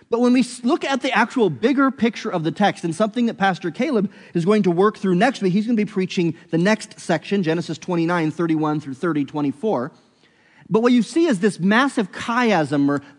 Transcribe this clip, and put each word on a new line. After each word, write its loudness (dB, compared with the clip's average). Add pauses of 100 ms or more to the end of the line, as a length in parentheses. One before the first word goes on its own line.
But 0
when 4
we 4
s-, -4
look 0
at -2
the -2
actual 2
bigger 2
picture -4
of -4
the -2
text, 0
and -4
something -2
that -4
Pastor -2
Caleb -2 (220)
is -2
going 4
to 2
work 2
through 0
next 2
week, 0
he's 0
gonna -2
be 0
preaching -2 (160)
the 0
next -2
section, -2
Genesis -4
twenty-nine, -2
thirty-one -2
through -10
thirty, -2
twenty-four. -4 (800)
But 2
what 4
you 4
see 0
is 2
this 0
massive 0
chiasm 0
or -2 (180)